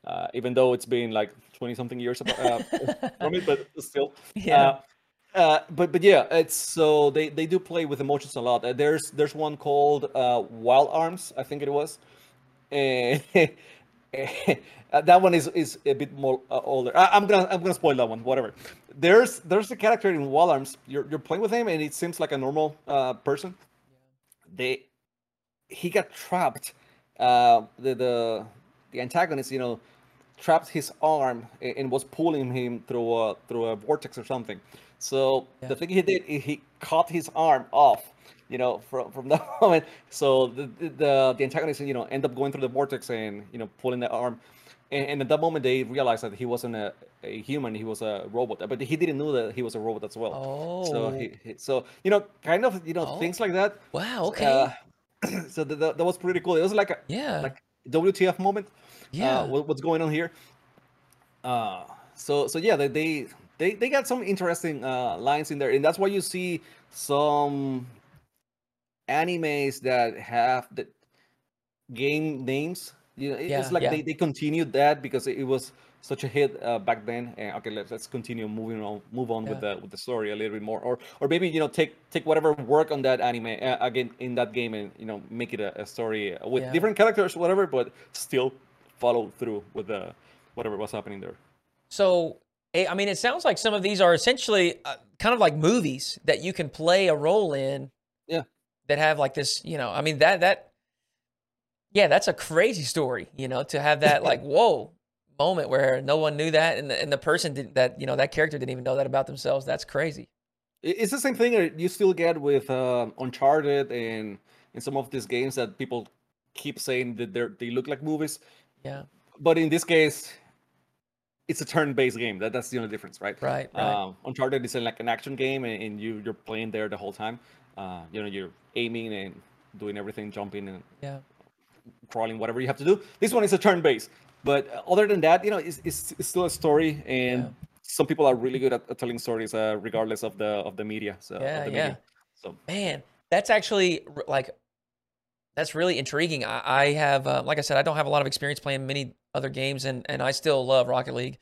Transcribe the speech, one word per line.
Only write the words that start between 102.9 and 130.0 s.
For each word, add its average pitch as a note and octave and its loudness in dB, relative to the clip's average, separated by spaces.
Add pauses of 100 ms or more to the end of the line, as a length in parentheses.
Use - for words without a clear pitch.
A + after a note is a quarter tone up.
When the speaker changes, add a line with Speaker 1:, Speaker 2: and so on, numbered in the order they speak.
Speaker 2:
you C3+ -6
know, B2+ -2
to D3 -2
have D3 2
that, D3 6
Speaker 1:
<laughs> C#3+ 2
Speaker 2:
like, B2+ 0
whoa D3 2 (460)
moment E3 0
where C3 2
no C#3 2
one D3+ 0
knew D#3 0
that, D#3 2
and C#3 -8
the, A2+ -2
and C#3+ -2
the C#3 2
person D#3+ 0
didn't, C3 -6
that, B2+ 2
you C3+ -6
know, C3+ -2
that C#3 0
character D#3 0
didn't C3 -6
even B2+ -10
know C3 0
that C#3 0
about C3+ -2
themselves. C3+ -4
That's C3 -4
crazy. C#3 -6 (560)
Speaker 1:
I-, D3+ -2 (100)
it's A3 0
the C#4 -4
same C4 0
thing A#3+ 4
that E3 2
you F3 0
still F#3+ 2
get E3 2
with, C#3+ 2
um, B2 0
Uncharted C#3 2
and, A2+ -6 (360)
and A#2+ -12
some C#3 -6
of C3 -4
these A#2+ -6
games C3 -2
that A2 -4
people B2 -6 (460)
keep - -10
saying B2+ -2
that A2 -8
they're, A#2 -4
they A#2+ -8
look B2+ -4
like C#3 -8
movies. D#3 -4 (440)
Speaker 2:
Yeah. C#3 -12 (360)
Speaker 1:
But E3 4
in D#3+ 4
this D#3+ 2
case, D#3 2 (1120)
it's - -6
a D3 -6
turn-based C3 0
game. A2 -6
That, G#2+ -4
that's B2 -6
the B2 -6
only A2+ -6
difference, - -14
right? G2 -8
Speaker 2:
Right, C3+ -4
right. G#2+ -6
Speaker 1:
Um, G2+ -2
Uncharted C3 -2
is, A#2 -8
uh, B2+ 0
like, A#2 -4
an A#2 -4
action B2 -4
game, C3 -2
and, A2 -6
and G#2 -8
you, G#2+ -8
you're A2 -6
playing A2 -8
there G#2+ -4
the G2+ -6
whole G2+ -10
time. A2 -8 (380)
Uh, F#2 -12 (100)
you G#2+ -8
know, G#2 -6
you're F#2+ -8 (240)
aiming A2+ -4
and F#2+ -12 (380)
doing G#2 -10
everything, G#2 -12